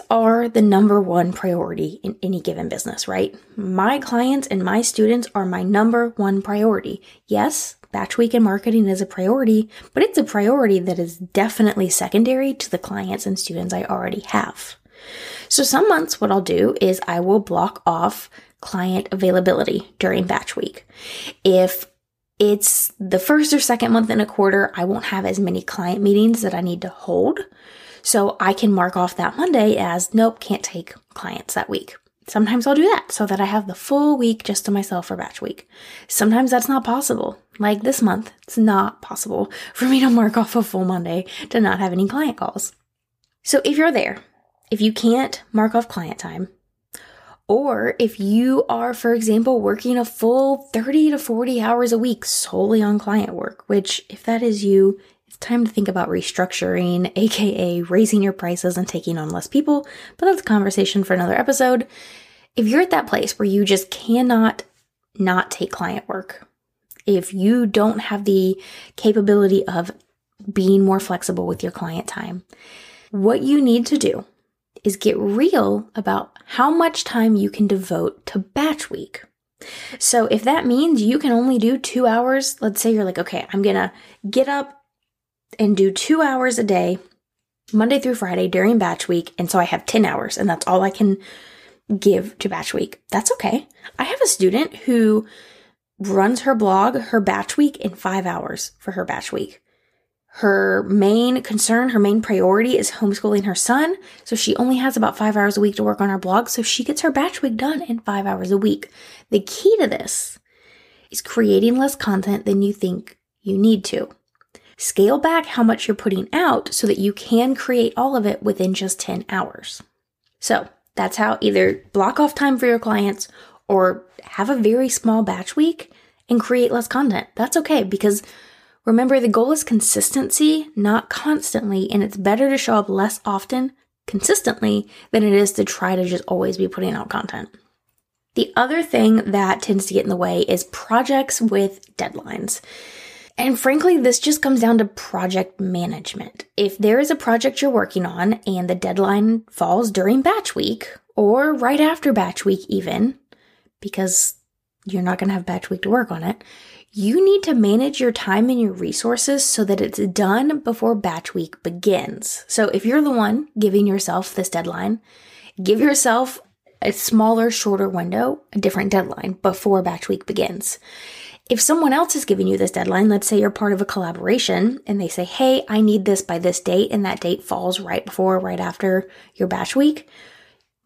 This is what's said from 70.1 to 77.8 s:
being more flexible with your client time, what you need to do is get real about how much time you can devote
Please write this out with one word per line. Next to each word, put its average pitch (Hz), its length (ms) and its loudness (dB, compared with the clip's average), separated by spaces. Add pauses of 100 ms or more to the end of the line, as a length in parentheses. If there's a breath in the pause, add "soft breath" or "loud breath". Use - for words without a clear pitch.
being 196 320 4
more 190 160 4
flexible 180 480 -6
with 180 160 -6
your 175 80 -6
client 165 360 -10
time, - 360 -12 (680 loud breath)
what 208 300 2
you 277 200 4
need 240 240 4
to 294 120 0
do - 280 -2 (580)
is 196 120 0
get 214 220 0
real 208 800 0
about 196 500 -4
how 262 240 2
much 330 340 2
time 220 320 2
you 202 140 2
can 208 180 0
devote 190 600 -4